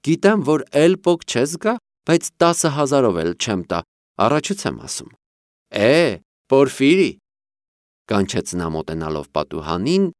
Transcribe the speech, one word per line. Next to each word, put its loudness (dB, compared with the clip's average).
գիտեմ, 2
որ 0
էլ 4
պոկ -2
չես -2
գա, -2
բայց 0
տասը 2
հազարով 2
էլ -2
չեմ -4
տա, -4
առաջուց 0
եմ -6
ասում։ -12
Է, 2
Պորֆիրի, 4
կանչեց -2
նա -4
մոտենալով -6
պատուհանին -2